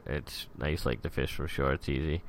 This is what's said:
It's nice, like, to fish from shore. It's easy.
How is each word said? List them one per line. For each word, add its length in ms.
It's 400
nice, 280
like, 180
to 60
fish 240
from 140
shore. 260
It's 140
easy. 420